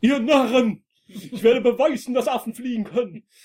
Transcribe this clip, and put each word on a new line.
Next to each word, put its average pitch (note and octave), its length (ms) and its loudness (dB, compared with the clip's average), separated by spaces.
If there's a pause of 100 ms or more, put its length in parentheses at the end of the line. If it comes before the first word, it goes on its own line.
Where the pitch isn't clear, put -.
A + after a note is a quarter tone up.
Ihr C4+ 200 2
Narren! B3 640 2 (220)
Ich - 360 -14
werde A#3 180 6
beweisen, B3 540 0
dass B3+ 140 0
Affen A#3 260 -4
fliegen A#3+ 300 -6
können! F#3 420 -6 (180)